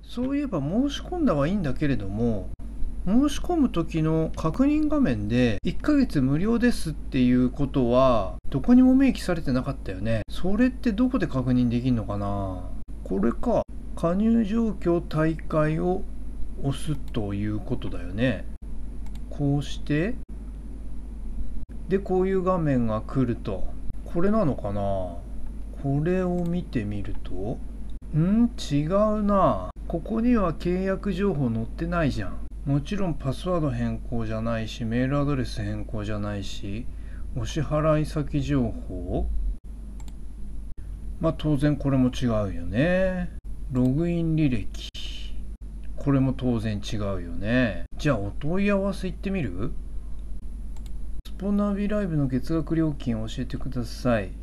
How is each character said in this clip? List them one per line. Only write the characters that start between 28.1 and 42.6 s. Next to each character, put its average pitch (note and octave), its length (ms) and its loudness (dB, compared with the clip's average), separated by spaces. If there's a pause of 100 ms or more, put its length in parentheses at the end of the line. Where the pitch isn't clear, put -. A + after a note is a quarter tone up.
ん？ G#3+ 360 4 (200)
違 D3 120 2
う G#3 400 2
な。 D3 480 2 (140)
こ E3+ 140 -4
こ A3 220 -2
に A#3+ 160 4
は F3 160 2
契 F3+ 300 -2
約 F#3+ 280 -2
情 F#3+ 220 0
報 C#3+ 160 0
載 A2+ 140 -2
っ - 20 -2
て - 220 -6
な E3+ 180 0
い B2 60 2
じ A2 120 -2
ゃ F2+ 60 -2
ん。 - 80 -4 (280)
も C#3+ 140 2
ち E3 160 -4
ろ D3+ 140 0
ん D3 60 -2
パ C3+ 180 -2
ス - 160 -4
ワ F3+ 80 2
ー D#3 40 0
ド D3 80 0
変 A#2 300 -2
更 A#2 260 -2
じ A2 80 -2
ゃ A2 80 -2
な A2+ 200 -2
い G#2+ 80 -4
し、 - 160 -6
メ A#2 180 0
ー C3 40 2
ル C#3+ 120 0
ア C#3+ 60 2
ド C#3+ 100 0
レ B2+ 80 0
ス - 180 -4
変 G#2+ 220 -4
更 G#2 220 -6
じ G#2+ 80 -2
ゃ G#2 60 -2
な G#2 180 -4
い G2+ 60 -6
し、 G2+ 420 -6 (500)
お A#2 100 -2
支 - 160 -4
払 D3+ 380 2
い D3+ 60 0
先 D3 360 -2
情 C3 320 0 (140)
報？ F#2 400 -4 (1900)
ま E3 120 2
あ、 D#3 60 -4
当 D3+ 200 2
然 D3 180 4
こ C#3 140 -2
れ C3+ 80 2
も B2+ 120 4
違 C3 180 -2
う - 20 2
よ F#2+ 360 0